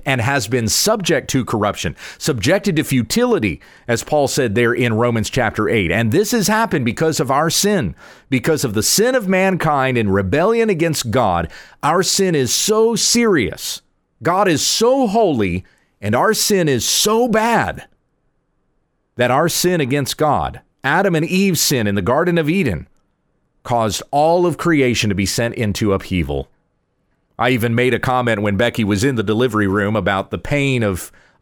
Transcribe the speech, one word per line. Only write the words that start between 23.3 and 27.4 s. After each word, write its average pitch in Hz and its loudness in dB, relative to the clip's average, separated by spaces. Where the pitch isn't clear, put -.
caused 110 -2
all 165 2
of 170 -2
creation 131 2
to 98 0
be 98 0
sent 117 -2
into 104 -2
upheaval. 76 -2
I 120 0